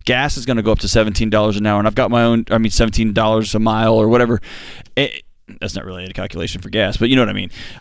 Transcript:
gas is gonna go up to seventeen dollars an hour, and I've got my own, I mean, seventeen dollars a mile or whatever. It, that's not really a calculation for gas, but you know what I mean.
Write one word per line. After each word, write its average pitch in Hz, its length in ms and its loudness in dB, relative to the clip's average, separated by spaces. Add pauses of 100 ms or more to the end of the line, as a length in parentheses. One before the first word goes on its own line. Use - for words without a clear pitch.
gas 135 320 0
is 123 100 -8
gonna 113 160 0
go 107 100 2
up - 80 2
to 101 80 -4
seventeen 110 420 2
dollars 107 260 2
an 104 100 -2
hour, 104 120 2
and 104 100 0
I've 107 60 0
got 104 160 0
my 120 140 4
own, 117 260 2
I 113 80 2
mean, 113 120 2
seventeen 110 440 2
dollars 110 400 2
a 107 40 0
mile 110 360 2
or 107 140 4
whatever. 117 300 4 (580)
It, - 260 -2 (380)
that's 98 140 -8
not - 100 -8
really 92 200 -12
a 92 80 -12
calculation 87 500 -8
for 95 80 -14
gas, 104 260 0
but 120 140 0
you 135 60 2
know 127 60 4
what 107 60 0
I 98 60 -4
mean. 98 160 -6 (300)